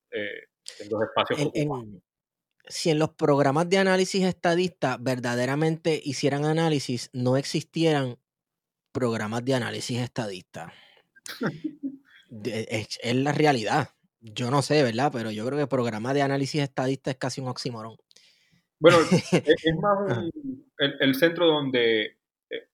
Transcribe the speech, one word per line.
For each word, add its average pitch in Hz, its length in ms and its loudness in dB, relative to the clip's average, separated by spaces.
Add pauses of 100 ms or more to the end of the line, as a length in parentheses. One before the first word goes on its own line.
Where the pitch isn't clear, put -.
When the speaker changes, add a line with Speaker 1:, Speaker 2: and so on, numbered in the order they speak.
(100)
Speaker 1:
eh, 104 380 -8 (320)
en 104 100 -14
los 101 120 -2
espacios 107 380 -2
Speaker 2:
En, 147 240 -2
Speaker 1:
populares. 120 300 -6
Speaker 2:
en, - 80 -20 (680)
si - 220 -2
en 151 80 4
los 165 120 2
programas 143 580 2
de 190 100 2
análisis 190 460 2
estadista 175 760 0
verdaderamente 131 1040 0
hicieran 143 400 -2
análisis, 156 680 0
no 127 240 0
existieran 143 800 0 (800)
programas 113 480 -2
de 131 100 0
análisis 113 460 -4
estadista. 92 720 -8 (540)
Speaker 1:
<laughs> - 720 -8 (300)
Speaker 2:
De-, 110 400 -8
es, 107 320 -6
es 120 120 -2
la 139 180 0
realidad. 139 580 2 (300)
Yo 117 300 -6
no 139 120 4
sé, 147 200 2
¿verdad? 120 300 0
Pero 113 180 -6
yo 107 160 -6
creo 139 120 -2
que 147 80 0
programa 120 480 -2
de 143 80 2
análisis 139 400 -2
estadista 135 480 -4
es 127 80 -6
casi 135 240 -6
un 127 60 -6
oxímoron. 113 480 -10 (840)
Speaker 1:
Bueno, 170 180 10
Speaker 2:
<laughs> 156 120 4
Speaker 1:
es, - 220 4
es 160 480 4
más 202 200 2
un, 202 100 -2
Speaker 2:
Ajá. 220 120 -2 (560)
Speaker 1:
el, 143 220 0
el 135 140 4
centro 170 320 4
donde, 127 580 2 (460)
eh, 123 240 -10